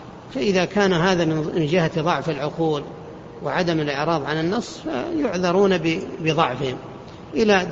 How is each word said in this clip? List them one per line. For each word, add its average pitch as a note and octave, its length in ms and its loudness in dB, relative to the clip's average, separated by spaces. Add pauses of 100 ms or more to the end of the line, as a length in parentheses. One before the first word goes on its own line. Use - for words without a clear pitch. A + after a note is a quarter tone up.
(360)
فإذا G3+ 300 2
كان G3 280 2
هذا F3 320 4
من، D#3+ 120 2
من D#3 300 0
جهة D#3+ 360 2
ضعف D#3 280 0
العقول D3+ 520 -2 (600)
وعدم D#3+ 380 0
الإعراض D3 440 0
عن D3+ 160 -2
النص F#3 380 -2
فيعذرون G3+ 1000 2
ب-، E3 240 0 (180)
بضعفهم، C#3+ 560 0 (580)
إلى G3+ 380 4